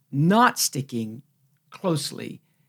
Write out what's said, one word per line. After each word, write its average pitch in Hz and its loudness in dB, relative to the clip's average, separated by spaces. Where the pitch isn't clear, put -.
not 196 4
sticking 117 -6
closely - -6